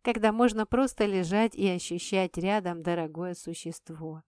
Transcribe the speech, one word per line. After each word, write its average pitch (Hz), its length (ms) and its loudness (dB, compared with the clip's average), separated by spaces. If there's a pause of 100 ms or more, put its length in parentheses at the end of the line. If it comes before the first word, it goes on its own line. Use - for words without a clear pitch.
когда 220 320 2
можно 220 320 4
просто 247 400 2
лежать 202 500 2
и 196 140 2
ощущать 180 680 -2
рядом 180 440 -2
дорогое 170 520 -4
существо. 160 920 -10